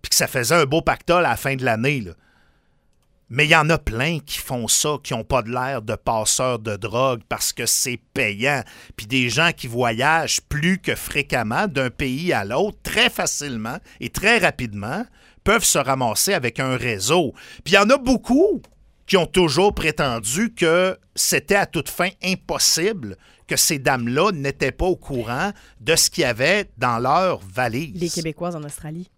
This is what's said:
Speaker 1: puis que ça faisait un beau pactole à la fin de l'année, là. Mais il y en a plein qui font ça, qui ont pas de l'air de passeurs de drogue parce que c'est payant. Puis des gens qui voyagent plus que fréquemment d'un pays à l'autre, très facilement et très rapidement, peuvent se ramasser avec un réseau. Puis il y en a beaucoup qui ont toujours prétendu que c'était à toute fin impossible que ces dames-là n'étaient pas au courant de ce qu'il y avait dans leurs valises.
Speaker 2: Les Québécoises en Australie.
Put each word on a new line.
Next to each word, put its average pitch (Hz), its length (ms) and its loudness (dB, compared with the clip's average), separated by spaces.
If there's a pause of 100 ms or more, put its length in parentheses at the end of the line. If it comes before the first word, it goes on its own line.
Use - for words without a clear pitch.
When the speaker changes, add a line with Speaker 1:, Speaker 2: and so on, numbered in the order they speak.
Speaker 1:
puis - 100 -12
que - 60 2
ça 143 100 2
faisait 127 280 0
un 170 100 6
beau 147 160 2
pactole 170 460 2
à 131 40 2
la 117 60 0
fin 135 200 -4
de 131 80 -6
l'année, 127 360 0
là. 90 120 -10 (1160)
Mais 127 140 2
il 151 60 2
y 165 60 8
en 151 120 6
a 160 80 4
plein 147 440 -2
qui - 180 -10
font 123 300 -6
ça, 151 360 2
qui - 80 -6
ont 117 100 -4
pas 127 200 0
de 107 80 -8
l'air 127 320 -4
de 107 140 -4
passeurs 120 640 0
de 107 180 -6
drogue 117 520 -2
parce - 240 -4
que 120 140 -6
c'est 123 340 -2 (140)
payant. 123 480 0 (340)
Puis 110 100 -12
des 123 220 0
gens 151 260 2
qui - 120 -12
voyagent 123 840 0
plus 170 300 0
que 135 160 -2
fréquemment 135 720 -2
d'un 135 240 -2
pays 147 420 -4
à 107 140 0
l'autre, 156 360 -2
très 233 280 0
facilement 139 680 -4 (240)
et 123 80 -8
très 220 300 0
rapidement, 127 680 -2 (400)
peuvent 208 200 4
se - 120 2
ramasser 131 560 0
avec 127 260 -2
un 131 200 -2
réseau. 120 560 0 (300)
Puis 160 100 0
il - 20 10
y - 20 10
en 208 120 6
a 277 80 6
beaucoup 269 640 2 (440)
qui 190 120 4
ont 165 80 4
toujours 175 480 2
prétendu 143 800 -2
que 180 420 2 (180)
c'était - 420 0
à 185 100 2
toute - 240 -6
fin 180 180 -2 (160)
impossible 165 960 -2 (280)
que 147 100 -2
ces 151 220 0
dames-là 135 540 2
n'étaient 139 400 -2
pas - 140 -2
au 180 100 0
courant 135 560 -4 (280)
de 147 160 2
ce - 120 2
qu'il - 140 -2
y - 20 4
avait 139 540 2
dans 117 200 0
leurs 151 420 2
valises. 123 540 -4
Speaker 2:
Les 175 140 -4
Québécoises 170 480 -6
en 151 60 -10
Australie. 156 560 -12